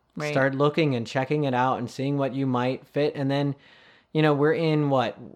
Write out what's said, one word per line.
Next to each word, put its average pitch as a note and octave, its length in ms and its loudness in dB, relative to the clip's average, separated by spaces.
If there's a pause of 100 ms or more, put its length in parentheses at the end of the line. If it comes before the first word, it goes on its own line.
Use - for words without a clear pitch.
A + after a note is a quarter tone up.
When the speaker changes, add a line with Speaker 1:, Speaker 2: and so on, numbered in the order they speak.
(160)
Speaker 1:
Right. D3+ 160 -6
Speaker 2:
Start C3+ 220 2
looking D3 420 2
and A2+ 120 -4
checking D3 380 -2
it B2+ 100 0
out B2+ 240 2
and A#2 100 -6
seeing C#3+ 300 -4
what C3+ 160 -2
you C#3 100 -2
might B2+ 400 -2
fit. D3 300 -2
And C#3 140 -2
then, C#3+ 260 0 (580)
you D#3 80 2
know, D3+ 140 4
we're D3 180 2
in D3+ 380 0
what? B2 260 0 (180)